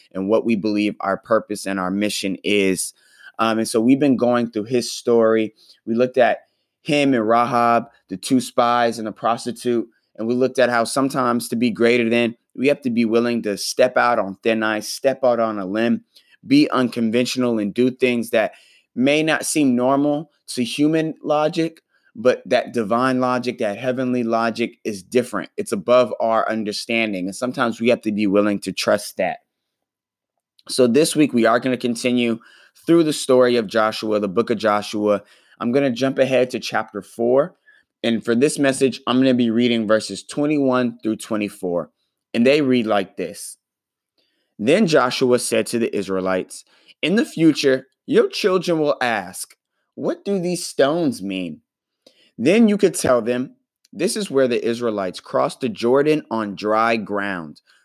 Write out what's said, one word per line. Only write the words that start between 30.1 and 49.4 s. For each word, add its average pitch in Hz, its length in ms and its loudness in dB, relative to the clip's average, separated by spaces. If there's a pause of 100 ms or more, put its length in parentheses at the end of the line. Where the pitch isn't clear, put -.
So 127 180 2
this 147 300 2
week, 147 160 2
we 117 140 2
are 113 120 4
gonna 123 200 -2
continue 123 600 -2 (480)
through 165 180 6
the 151 100 -2
story 127 420 2
of 113 100 0
Joshua, 107 540 0
the 104 80 -2
book 113 220 -2
of 113 80 -2
Joshua. 104 640 0 (360)
I'm 120 140 -4
gonna 139 180 2
jump 127 280 -4
ahead 127 320 2
to 113 100 -6
chapter 110 400 -6
four. 127 560 0 (460)
And 113 200 0
for 120 120 0
this 143 240 2
message, 135 480 2
I'm 120 100 0
gonna 131 160 4
be 120 180 2
reading 117 360 2
verses 104 360 0
twenty-one 131 800 0
through 110 140 -2
twenty-four. 95 720 -6 (440)
And 117 100 2
they 143 160 4
read 127 260 2
like 104 300 -2
this. 90 400 -12 (1000)
Then 165 280 2
Joshua 131 520 2
said 113 300 -2
to 120 100 -2
the 113 180 -2
Israelites, 92 680 -4 (360)
'In 170 160 0
the 254 80 2
future, 143 640 2 (200)
your 220 220 2
children 180 500 0
will 147 220 0
ask, 104 560 -4 (380)